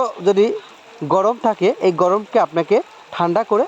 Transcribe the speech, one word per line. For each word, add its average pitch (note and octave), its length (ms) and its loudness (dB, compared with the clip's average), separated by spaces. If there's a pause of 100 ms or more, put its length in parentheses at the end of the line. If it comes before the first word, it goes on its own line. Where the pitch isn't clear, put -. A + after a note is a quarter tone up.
(240)
যদি G3+ 280 2 (520)
গরম F#3+ 380 0
থাকে, A3 380 0
এই F#3 120 2
গরমকে F#3+ 480 0
আপনাকে E3+ 420 0 (300)
ঠান্ডা F3 320 -2
করে A3 240 0